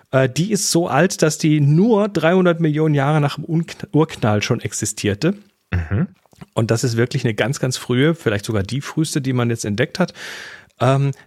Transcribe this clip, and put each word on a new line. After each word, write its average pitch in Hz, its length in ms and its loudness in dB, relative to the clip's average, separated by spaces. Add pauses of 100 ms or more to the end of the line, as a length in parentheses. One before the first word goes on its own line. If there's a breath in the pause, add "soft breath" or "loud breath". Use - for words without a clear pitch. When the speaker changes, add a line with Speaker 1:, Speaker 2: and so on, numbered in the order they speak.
(100)
Speaker 1:
Äh, 131 180 4
die 165 220 -2
ist - 220 -2
so 170 160 2
alt, 156 340 0
dass 156 160 2
die 151 220 2
nur 196 480 4
dreihundert 175 520 2
Millionen 156 340 2
Jahre 143 260 2
nach 143 160 0
dem - 80 -10
Unkn-, - 480 -4
Urknall 113 500 2
schon 117 180 0
existierte. 107 760 -2 (380)
Speaker 2:
Mhm. 98 360 -2 (460)
Speaker 1:
Und 113 180 2
das 113 120 0
ist 117 120 -2
wirklich 120 280 0
eine 113 100 0
ganz, 110 260 -2
ganz 131 160 -2
frühe, 131 400 0
vielleicht 104 300 -4
sogar 107 180 -2
die 120 160 -6
früheste, 156 420 -4
die 131 100 -4
man 123 160 0
jetzt 117 160 -4
entdeckt 104 360 -2
hat. 175 120 -2 (680 loud breath)
Ähm, 139 320 2 (140 loud breath)